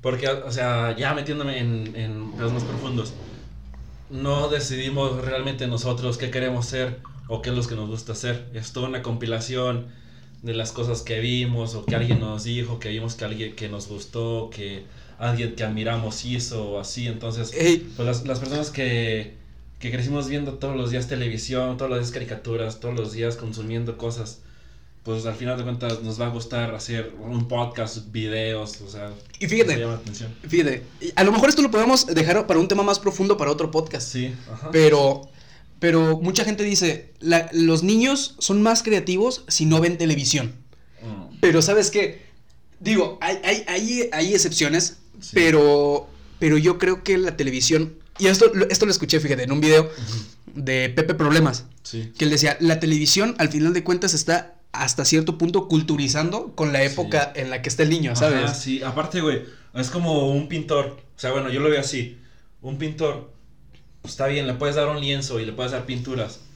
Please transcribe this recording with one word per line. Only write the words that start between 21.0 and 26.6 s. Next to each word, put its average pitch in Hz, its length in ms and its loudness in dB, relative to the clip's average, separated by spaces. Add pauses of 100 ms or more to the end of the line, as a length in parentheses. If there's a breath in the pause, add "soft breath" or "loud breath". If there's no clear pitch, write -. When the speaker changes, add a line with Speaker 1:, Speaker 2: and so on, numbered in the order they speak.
Speaker 1:
televisión, 127 680 -4
todos 135 120 -4
los 127 80 -2
días 120 140 -4
caricaturas, 113 680 -6
todos 120 160 -6
los 107 180 -4
días 117 240 -4
consumiendo 113 640 -6
cosas, 117 440 -8 (600 soft breath)
pues 113 240 -6
al 110 100 -4
final 123 200 -4
de 123 80 -8
cuentas 120 380 -4
nos 110 180 -6
va 120 60 -2
a 120 40 -4
gustar 117 440 -6